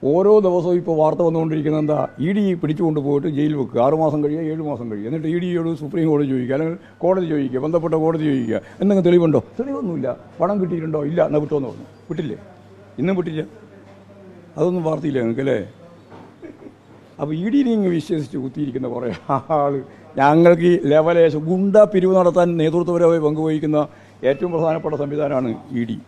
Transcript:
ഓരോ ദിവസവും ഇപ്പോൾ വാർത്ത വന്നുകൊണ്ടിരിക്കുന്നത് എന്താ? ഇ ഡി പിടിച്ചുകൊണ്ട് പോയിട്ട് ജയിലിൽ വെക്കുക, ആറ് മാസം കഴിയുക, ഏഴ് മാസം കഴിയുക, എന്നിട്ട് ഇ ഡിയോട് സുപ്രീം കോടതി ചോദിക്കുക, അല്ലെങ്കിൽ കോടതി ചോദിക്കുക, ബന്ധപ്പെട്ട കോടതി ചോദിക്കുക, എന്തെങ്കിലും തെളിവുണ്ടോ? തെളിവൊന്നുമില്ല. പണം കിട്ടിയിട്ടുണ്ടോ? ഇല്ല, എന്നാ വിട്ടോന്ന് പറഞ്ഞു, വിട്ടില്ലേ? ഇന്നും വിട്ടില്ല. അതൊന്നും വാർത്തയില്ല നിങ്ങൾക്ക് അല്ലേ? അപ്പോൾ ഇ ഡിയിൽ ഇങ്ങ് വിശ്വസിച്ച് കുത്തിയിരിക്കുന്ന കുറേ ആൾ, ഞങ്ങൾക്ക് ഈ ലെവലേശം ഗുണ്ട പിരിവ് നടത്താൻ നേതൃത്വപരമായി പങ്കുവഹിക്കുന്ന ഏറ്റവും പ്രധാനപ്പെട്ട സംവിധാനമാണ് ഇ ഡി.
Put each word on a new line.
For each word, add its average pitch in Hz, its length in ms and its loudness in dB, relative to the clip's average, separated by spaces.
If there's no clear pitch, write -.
ഓരോ 190 220 4
ദിവസവും 175 340 2
ഇപ്പോൾ 170 200 -2
വാർത്ത 156 280 2
വന്നുകൊണ്ടിരിക്കുന്നത് 156 560 -2
എന്താ? 151 140 0
ഇ - 100 0
ഡി 208 80 2
പിടിച്ചുകൊണ്ട് 156 440 0
പോയിട്ട് 143 300 0
ജയിലിൽ 151 240 0
വെക്കുക, 117 260 -2
ആറ് 151 160 2
മാസം 151 220 0
കഴിയുക, 151 180 -2
ഏഴ് 160 180 -8
മാസം 120 200 -8
കഴിയുക, 104 200 -8
എന്നിട്ട് 156 240 -6
ഇ - 100 -2
ഡിയോട് 170 260 -2
സുപ്രീം 160 300 -2
കോടതി 147 200 2
ചോദിക്കുക, 127 240 -2
അല്ലെങ്കിൽ 160 200 -4
കോടതി 185 280 0
ചോദിക്കുക, 131 340 -2
ബന്ധപ്പെട്ട 160 280 -2
കോടതി 160 260 -2
ചോദിക്കുക, 117 300 -2
എന്തെങ്കിലും 190 280 2
തെളിവുണ്ടോ? 165 340 4
തെളിവൊന്നുമില്ല. 196 480 -4
പണം 185 220 0
കിട്ടിയിട്ടുണ്ടോ? 160 480 -4
ഇല്ല, 170 180 -2
എന്നാ 147 160 0
വിട്ടോന്ന് 143 260 -4
പറഞ്ഞു, - 180 -16
വിട്ടില്ലേ? 156 280 -8
ഇന്നും 185 180 0
വിട്ടില്ല. 160 240 -6
അതൊന്നും 180 300 0
വാർത്തയില്ല 147 360 -2
നിങ്ങൾക്ക് 113 220 -2
അല്ലേ? 123 140 0
അപ്പോൾ 147 120 -4
ഇ 196 100 -2
ഡിയിൽ 269 240 2
ഇങ്ങ് 196 220 2
വിശ്വസിച്ച് 151 440 -6
കുത്തിയിരിക്കുന്ന 131 540 -6
കുറേ 120 120 -6
ആൾ, 143 360 0
ഞങ്ങൾക്ക് 165 540 6
ഈ - 20 6
ലെവലേശം 156 500 4
ഗുണ്ട 190 260 2
പിരിവ് 185 260 4
നടത്താൻ 175 300 4
നേതൃത്വപരമായി 170 640 2
പങ്കുവഹിക്കുന്ന 156 540 0
ഏറ്റവും 143 260 0
പ്രധാനപ്പെട്ട 160 460 -2
സംവിധാനമാണ് 143 500 -2
ഇ 117 100 -2
ഡി. 113 80 -6